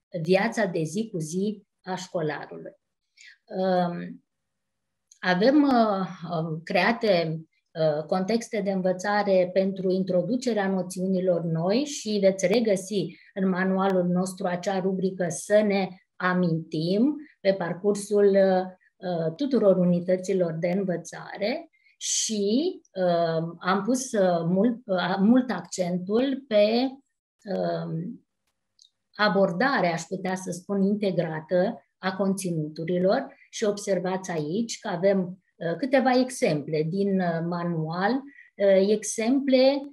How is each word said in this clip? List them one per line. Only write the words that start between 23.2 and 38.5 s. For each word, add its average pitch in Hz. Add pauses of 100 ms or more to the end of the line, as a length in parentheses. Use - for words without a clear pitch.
am 190
pus, 247
uh, 180
mult, 196
uh, 180
mult 247
accentul 185
pe, 220 (640)
uh, 170 (960)
abordarea, 196
aș 165
putea 185
să 185
spun, 196
integrată 180 (160)
a 185
conținuturilor 180 (140)
și -
observați 190
aici 170
că 233
avem, 185 (180)
uh, 170
câteva 262
exemple 180
din, 190
uh, 170
manual, 175
uh, 196